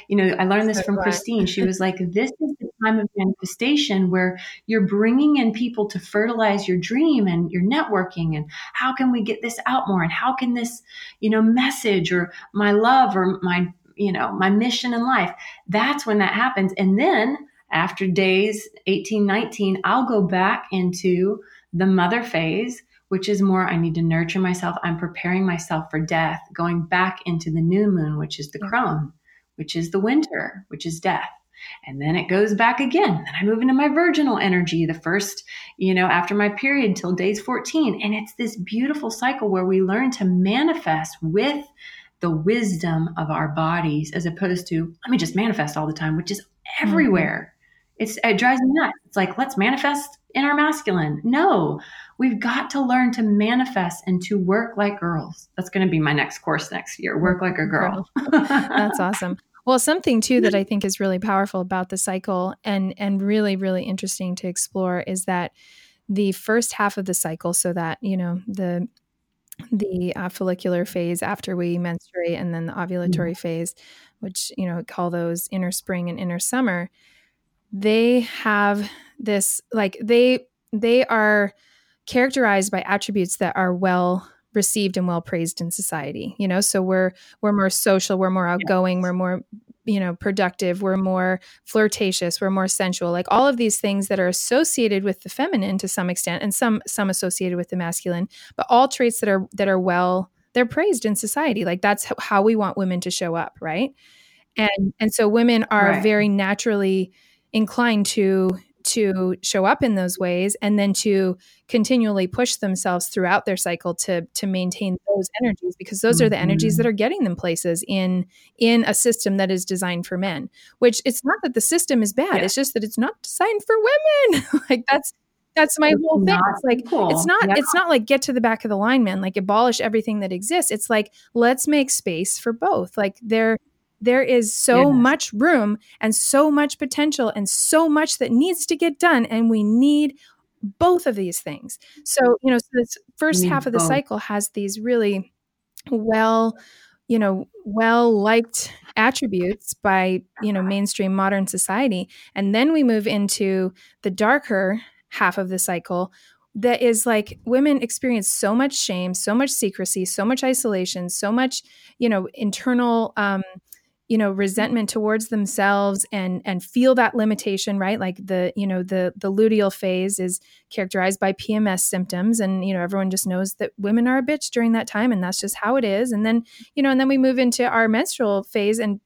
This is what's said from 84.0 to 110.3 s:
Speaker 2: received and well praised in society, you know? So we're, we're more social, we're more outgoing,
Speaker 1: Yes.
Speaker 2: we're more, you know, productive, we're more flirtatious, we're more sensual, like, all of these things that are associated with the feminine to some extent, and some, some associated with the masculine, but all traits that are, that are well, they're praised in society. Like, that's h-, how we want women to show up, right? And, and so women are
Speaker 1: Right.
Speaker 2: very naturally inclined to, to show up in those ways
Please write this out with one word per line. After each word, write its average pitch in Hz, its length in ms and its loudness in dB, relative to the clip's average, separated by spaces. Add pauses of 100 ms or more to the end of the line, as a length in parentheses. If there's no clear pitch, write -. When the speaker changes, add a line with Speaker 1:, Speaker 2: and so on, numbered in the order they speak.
Speaker 2:
received 196 420 0
and 180 100 -2
well 170 140 -2
praised 170 400 -6
in 170 80 -6
society, 156 680 -8
you 202 80 -2
know? 185 140 0
So 190 200 0
we're, 185 300 2 (300)
we're 208 100 0
more 196 180 2
social, 190 480 0
we're 185 140 0
more 185 160 0
outgoing, 185 500 0
Speaker 1:
Yes. 180 60 -2
Speaker 2:
we're 180 100 -2
more, 185 280 -2 (440)
you 208 140 0
know, 180 160 -2
productive, 190 640 -2
we're 190 160 0
more 185 420 0 (260)
flirtatious, 202 760 0
we're 196 80 0
more 190 180 0
sensual, 180 440 -2
like, 175 180 -2
all 233 160 4
of 277 120 2
these 226 220 0
things 196 280 -2
that 196 120 0
are 180 80 2
associated 220 760 0
with 196 180 -4
the - 80 -16
feminine 214 480 -2
to 196 100 -6
some 180 220 -4
extent, 180 320 -4
and 202 100 -4
some, 220 360 0
some 196 240 -2
associated 180 460 -4
with 175 120 -6
the 185 60 -6
masculine, 175 520 -4 (280)
but - 140 -4
all 247 180 4
traits 240 320 -2
that 214 100 -2
are, 190 240 0
that 202 140 -2
are 190 120 2
well, 180 520 0 (220)
they're 247 120 2
praised 302 400 0
in 214 100 -2
society. 233 500 -2
Like, 180 180 -2
that's 202 220 0
h-, - 120 -6
how 202 240 0
we 220 140 4
want 202 200 -2
women 185 260 -2
to 185 100 -6
show 170 240 -4
up, - 260 -6
right? 196 300 -4 (640)
And, 202 420 0
and 214 140 0
so 214 160 2
women 233 400 4
are 202 220 4
Speaker 1:
Right. 190 120 0
Speaker 2:
very 208 240 4
naturally 196 840 0 (420)
inclined 220 520 2
to, 190 460 2 (320)
to 190 580 0
show 190 240 0
up 269 180 2
in 220 120 2
those 180 240 -2
ways 185 420 0